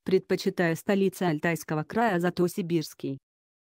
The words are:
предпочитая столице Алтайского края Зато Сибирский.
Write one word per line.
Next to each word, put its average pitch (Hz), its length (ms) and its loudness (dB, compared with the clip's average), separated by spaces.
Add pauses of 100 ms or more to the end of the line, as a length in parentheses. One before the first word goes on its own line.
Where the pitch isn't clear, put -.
предпочитая 185 680 0
столице 196 480 0
Алтайского 160 600 0
края 208 380 0
Зато 175 260 2
Сибирский. 160 680 -4 (480)